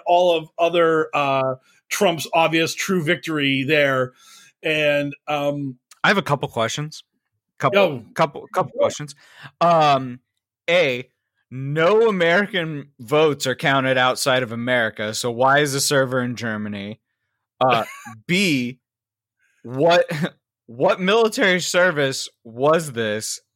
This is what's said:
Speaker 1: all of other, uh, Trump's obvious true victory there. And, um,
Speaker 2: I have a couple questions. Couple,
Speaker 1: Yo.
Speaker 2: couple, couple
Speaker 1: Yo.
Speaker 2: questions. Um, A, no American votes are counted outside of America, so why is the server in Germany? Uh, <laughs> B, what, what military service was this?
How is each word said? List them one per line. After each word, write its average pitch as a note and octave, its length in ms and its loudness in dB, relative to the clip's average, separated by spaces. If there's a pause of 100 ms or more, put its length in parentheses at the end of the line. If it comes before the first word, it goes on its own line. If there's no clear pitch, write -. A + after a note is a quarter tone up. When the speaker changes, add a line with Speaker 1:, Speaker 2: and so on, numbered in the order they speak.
Speaker 1:
all F3 280 4
of D#3+ 220 -6
other, E3 560 2
uh, C3+ 400 0 (360)
Trump's E3+ 440 0
obvious E3 400 2
true F#3 300 -2
victory D3 580 -2
there. C3+ 520 0 (500)
And, D3 520 0 (120)
um, C#3+ 500 -4 (260)
Speaker 2:
I D3+ 40 4
have G3 100 4
a F#3 60 -2
couple C#3+ 260 -2
questions. C3+ 540 -6 (560)
Couple, C#3+ 200 2
Speaker 1:
Yo. D3+ 240 0 (120)
Speaker 2:
couple, - 400 -2
couple F#3 180 -2
Speaker 1:
Yo. - 60 -12
Speaker 2:
questions. D3+ 340 -2 (480)
Um, C#3+ 580 2 (480)
A, C#3+ 400 0 (440)
no D#3+ 580 2
American E3+ 800 0 (100)
votes C#3+ 460 0
are B2+ 100 -2
counted C3 440 0
outside B2+ 420 2
of A2+ 100 -6
America, A#2 640 -2
so A#2+ 160 -4
why B2+ 300 4
is D3 140 0
the C#3 60 -2
server C3 420 0
in B2 140 -4
Germany? G#2 640 -8 (580)
Uh, A#2+ 240 2 (220)
<laughs> A2 220 -20
B, D3 520 0 (840)
what, E3 420 2 (640)
what E3+ 340 -2
military G#3 580 2
service D#3 720 0 (160)
was D3 480 0
this? A2 480 -4 (140)